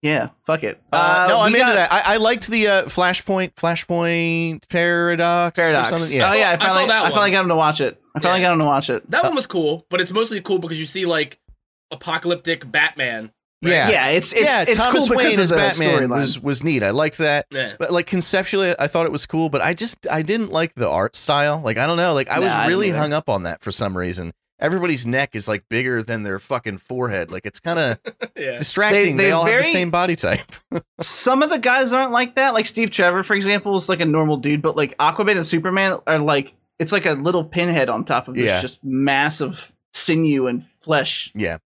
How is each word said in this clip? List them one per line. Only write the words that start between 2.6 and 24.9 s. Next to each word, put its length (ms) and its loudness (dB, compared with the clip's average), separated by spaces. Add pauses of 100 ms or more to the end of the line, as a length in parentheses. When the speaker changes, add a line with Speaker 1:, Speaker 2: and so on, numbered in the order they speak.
Speaker 2:
uh, 160 2
Flashpoint, 720 -2
Flashpoint 1120 -2
Paradox 880 0
Speaker 1:
Paradox. 320 4
Speaker 2:
or 60 -2
something. 200 -2
Yeah. 140 4
Speaker 1:
Oh 40 4
yeah, 160 4
I 20 4
Speaker 3:
I 40 0
saw 100 0
Speaker 1:
finally, 220 2
Speaker 3:
that 160 4
Speaker 1:
I 40 2
finally 120 2
Speaker 3:
one. 100 4
Speaker 1:
got 100 2
him 80 0
to 60 2
watch 260 2
it. 200 -4 (120)
I 60 -4
finally 220 2
Speaker 3:
Yeah. 80 2
Speaker 1:
got 40 4
him 60 2
to 60 2
watch 260 0
it. 180 -4
Speaker 3:
That 140 0
one 120 0
was 120 -4
cool, 420 -2
but 100 -2
it's 120 -2
mostly 300 -4
cool 180 -2
because 200 -8
you 60 -6
see, 220 -6
like, 320 -2 (520)
apocalyptic 800 -4
Batman. 600 -2 (320)
Right? 80 2
Speaker 2:
Yeah. 180 4
Speaker 1:
Yeah, 200 2
it's, 240 0
it's, 100 2
Speaker 2:
Yeah, 180 4
Speaker 1:
it's 160 2
Speaker 2:
Thomas 300 2
Speaker 1:
cool 100 2
because 140 2
Speaker 2:
Wayne 80 2
Speaker 1:
of 40 4
Speaker 2:
as 60 2
Speaker 1:
the 60 2
Speaker 2:
Batman 540 2
Speaker 1:
storyline. 100 -2
Speaker 2:
was, 200 -2
was 240 -2
neat. 200 0
I 80 2
liked 260 0
that. 320 0
Speaker 3:
Yeah. 300 -6
Speaker 2:
But, 120 -2
like, 140 2
conceptually, 720 0
I 100 -2
thought 200 0
it 40 -2
was 140 -2
cool, 240 -2
but 140 -2
I 100 0
just, 380 -4
I 100 -2
didn't 300 -2
like 240 -2
the 140 -2
art 260 -2
style. 480 0
Like, 160 -2
I 80 2
don't 100 0
know. 160 2
Like, 160 -2
I 100 0
was 100 0
Speaker 1:
Nah, 100 -2
I 40 0
didn't 60 2
Speaker 2:
really 200 0
Speaker 1:
either. 100 -2
Speaker 2:
hung 140 -2
up 140 -4
on 160 -2
that 200 -8
for 80 -6
some 260 -4
reason. 360 -6 (260)
Everybody's 460 -2